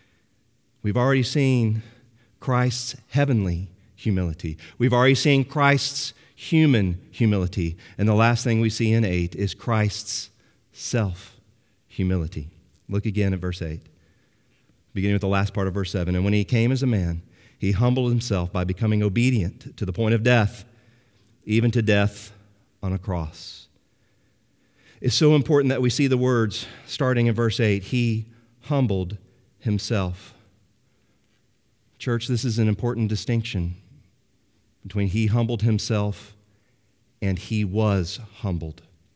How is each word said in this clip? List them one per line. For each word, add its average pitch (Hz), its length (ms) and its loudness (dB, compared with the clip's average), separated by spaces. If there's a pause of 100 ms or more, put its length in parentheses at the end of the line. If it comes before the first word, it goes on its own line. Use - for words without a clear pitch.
(840)
We've 104 140 0
already 131 260 2
seen 120 600 2 (580)
Christ's 123 560 -2 (120)
heavenly 101 600 0 (260)
humility. 87 640 -4 (200)
We've 117 140 2
already 127 220 6
seen 139 300 2
Christ's - 680 0 (220)
human 120 680 2 (100)
humility. 92 640 0 (200)
And 104 120 2
the 107 60 4
last 117 300 2
thing 117 160 2
we 113 100 2
see 110 220 0
in 113 120 4
eight 87 300 -2
is 98 200 -4
Christ's - 760 -4 (420)
self-humility. - 1800 -6 (380)
Look 101 180 -4
again 101 260 0
at 92 80 -4
verse 90 220 -6
eight, 80 180 -8 (1120)
beginning 101 220 0
with 98 80 0
the 98 60 0
last 98 260 0
part 98 120 -2
of 92 80 -4
verse 95 160 -4
seven. 90 240 -2
"And 90 100 2
when 101 100 2
he 104 100 2
came 117 260 0
as 131 120 -2
a 139 40 0
man, 87 360 0 (360)
he 98 140 0
humbled 123 380 2
himself 98 420 -2
by 90 120 -2
becoming 107 380 0
obedient 107 760 0
to 98 80 -4
the 92 60 -4
point 110 220 0
of 110 80 0
death, 117 420 2 (800)
even 113 260 2
to 113 120 0
death 101 500 0 (500)
on 95 100 -4
a 95 60 -2
cross." 85 680 -8 (1300)
It's - 140 -2
so 156 200 4
important 143 360 2
that 131 120 0
we 123 80 2
see 139 160 2
the 131 100 2
words 123 500 0 (200)
starting 123 400 0
in 117 80 2
verse 113 240 0
eight, 101 260 2
"He 113 420 -2 (360)
humbled 101 540 0 (420)
himself." 101 760 -4 (1600)
Church, 117 300 -2
this 123 160 -2
is 113 140 -2
an 110 100 4
important 113 400 -2
distinction 104 680 -2 (1080)
between 101 260 -2
"he 110 180 2
humbled 113 360 0
himself" 104 720 -2 (840)
and 95 180 0
"he 107 260 -2
was 98 560 0 (160)
humbled." 80 460 -6 (340)